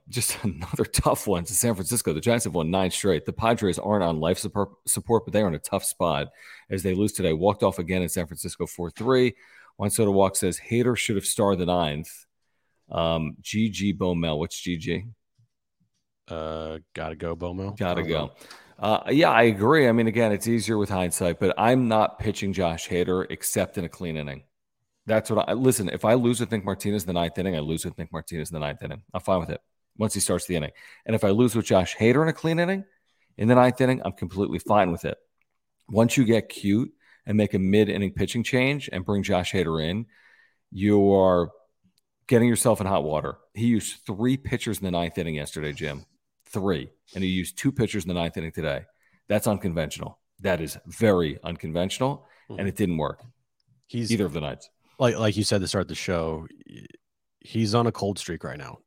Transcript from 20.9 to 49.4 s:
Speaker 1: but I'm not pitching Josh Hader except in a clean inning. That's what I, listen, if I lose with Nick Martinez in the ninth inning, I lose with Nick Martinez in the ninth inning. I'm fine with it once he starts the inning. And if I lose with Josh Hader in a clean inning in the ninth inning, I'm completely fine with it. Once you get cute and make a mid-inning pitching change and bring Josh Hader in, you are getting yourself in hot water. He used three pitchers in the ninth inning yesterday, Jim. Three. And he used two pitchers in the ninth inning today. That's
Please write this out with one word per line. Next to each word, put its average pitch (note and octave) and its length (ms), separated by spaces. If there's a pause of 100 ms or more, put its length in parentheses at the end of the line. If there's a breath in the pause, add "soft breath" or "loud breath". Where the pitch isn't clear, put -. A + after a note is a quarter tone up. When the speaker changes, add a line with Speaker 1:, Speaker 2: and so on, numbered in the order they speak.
Speaker 1:
but F#2+ 180
I'm B2 300
not A2 320
pitching G2+ 340
Josh E2 340
Hader F2+ 420
except - 480
in F#2+ 60
a E2 60
clean E2+ 260
inning. C#2+ 280 (640)
That's A2 260
what G#2 180
I, F#2 40
listen, A#2 360
if - 160
I A2+ 80
lose A#2+ 260
with G#2+ 120
Nick G#2 120
Martinez G2+ 400
in - 40
the F#2 60
ninth E2+ 240
inning, F#2 180
I D2+ 40
lose D#2 240
with E2+ 140
Nick E2 160
Martinez E2 380
in - 20
the D#2+ 60
ninth D2 240
inning. - 180 (120)
I'm F2+ 80
fine F#2+ 180
with E2 100
it D#2 100 (380)
once G#2+ 160
he G2+ 60
starts F2+ 260
the F2+ 100
inning. D2 160 (340 loud breath)
And A2+ 100
if G#2 80
I G2+ 80
lose A#2 240
with A2 100
Josh F#2 320
Hader A#2+ 240
in D#3+ 80
a D#3 40
clean D#3+ 260
inning G3 260 (520)
in A2 100
the B2 80
ninth B2 260
inning, B2+ 240
I'm F#2+ 80
completely F2+ 460
fine G2+ 320
with E2 140
it. - 120 (720)
Once A2+ 260
you C3+ 100
get G#2+ 220
cute G#2 460 (320 soft breath)
and G#2+ 120
make G#2 180
a G2 40
mid-inning F#2+ 540
pitching G#2 300
change C3+ 500
and F#2 100
bring G2+ 200
Josh F2+ 280
Hader D#2+ 320
in, G2 220 (640 soft breath)
you G2 400
are F#2 380 (800)
getting A#2+ 200
yourself A2+ 320
in G2 80
hot F#2 160
water. D2+ 360 (160)
He A2 100
used A2+ 400
three A#2+ 320
pitchers A#2 400
in G2 80
the F#2 60
ninth E2+ 260
inning E2 180
yesterday, D2 380
Jim. D2 320 (400)
Three. F#2 440 (260)
And F#2+ 80
he F#2 60
used F#2 280
two C3+ 140
pitchers G#2+ 320
in D#2+ 40
the F#2 80
ninth E2+ 220
inning E2 140
today. D2+ 340 (420)
That's G#2 200